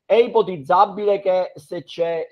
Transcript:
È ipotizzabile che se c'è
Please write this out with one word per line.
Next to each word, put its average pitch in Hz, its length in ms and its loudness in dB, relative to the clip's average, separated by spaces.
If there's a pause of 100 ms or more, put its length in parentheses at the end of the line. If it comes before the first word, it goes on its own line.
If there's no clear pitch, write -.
È - 80 0
ipotizzabile 196 1080 2
che 185 360 -2
se 156 280 -14
c'è 165 480 -4